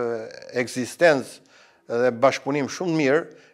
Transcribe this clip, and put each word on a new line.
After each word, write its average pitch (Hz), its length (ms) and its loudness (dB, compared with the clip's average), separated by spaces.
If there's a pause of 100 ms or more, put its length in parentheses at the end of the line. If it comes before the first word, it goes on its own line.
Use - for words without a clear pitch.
(640)
ekzistencë - 1400 -2
dhe 123 160 2
bashkëpunim 135 560 0
shumë 170 240 -4
të 160 60 0
mirë 143 200 4 (320)